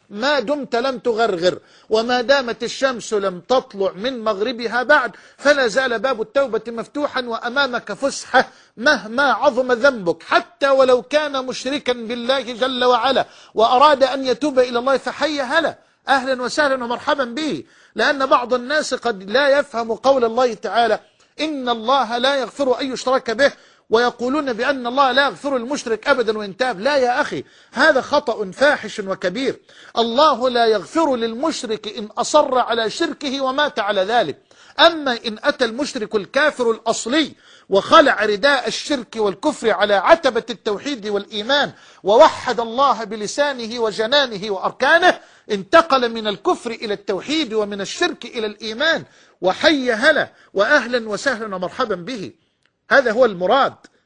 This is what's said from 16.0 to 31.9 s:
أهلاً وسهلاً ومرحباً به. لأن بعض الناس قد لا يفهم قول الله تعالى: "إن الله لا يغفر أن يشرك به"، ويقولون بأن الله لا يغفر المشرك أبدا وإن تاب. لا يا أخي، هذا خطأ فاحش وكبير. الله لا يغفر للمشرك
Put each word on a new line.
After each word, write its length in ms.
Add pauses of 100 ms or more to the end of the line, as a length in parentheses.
أهلاً 340
وسهلاً 420
ومرحباً 400
به. 400 (320)
لأن 300
بعض 280
الناس 400
قد 360
لا 300
يفهم 320
قول 340
الله 280
تعالى: 460 (400)
"إن 300
الله 480
لا 180
يغفر 460
أن 120
يشرك 380
به"، 200 (380)
ويقولون 640
بأن 340
الله 240
لا 140
يغفر 300
المشرك 520
أبدا 300
وإن 200
تاب. 220
لا 180
يا 240
أخي، 220 (280)
هذا 300
خطأ 500
فاحش 480
وكبير. 600 (380)
الله 520
لا 160
يغفر 500
للمشرك 800